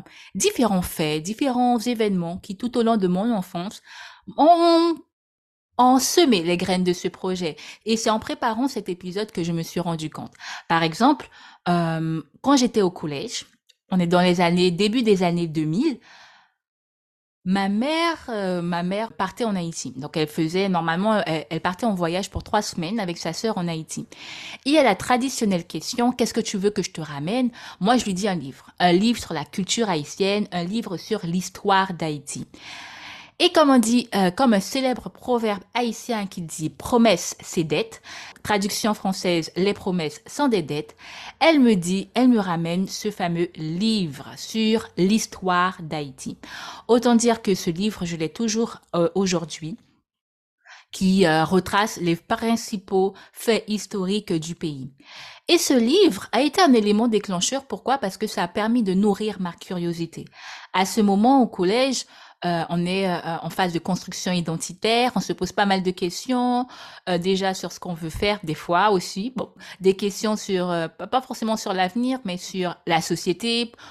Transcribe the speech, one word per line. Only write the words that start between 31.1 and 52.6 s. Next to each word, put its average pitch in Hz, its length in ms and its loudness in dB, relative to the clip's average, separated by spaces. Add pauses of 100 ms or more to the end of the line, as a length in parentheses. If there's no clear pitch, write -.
l'histoire 190 720 0
d'Haïti. 151 520 -8 (960)
Et 349 100 4
comme 311 200 6
on 262 80 8
dit, 233 380 2
euh, 185 160 2
comme 262 200 4
un 202 60 4
célèbre 254 520 -2
proverbe 220 520 -2 (100)
haïtien 226 540 -4
qui 185 160 -10
dit « 156 280 -6
promesse, - 720 2
c'est - 220 -2
dette », 165 400 -4 (400)
traduction 208 520 0
française, « 185 600 -2
les 196 180 0
promesses 180 520 -4
sont 285 220 -2
des 214 140 2
dettes », 147 340 -8 (420)
elle 311 220 6
me 233 140 8
dit, 185 400 -2
elle 254 160 6
me 233 100 6
ramène 175 480 -2
ce - 240 -6
fameux 175 420 -2
livre 175 720 -2 (100)
sur 220 600 0
l'histoire 185 840 0
d'Haïti. 151 560 -10 (520)
Autant 240 260 4
dire 226 260 4
que 202 140 0
ce 185 160 -2
livre, 190 340 -4
je 170 120 -6
l'ai 156 120 -4
toujours, 220 500 -4 (180)
euh, 170 180 2
aujourd'hui, 175 640 -2 (1120)
qui, 190 340 4
euh, 160 200 4
retrace 185 540 0
les 170 180 0
principaux 208 1000 -2 (180)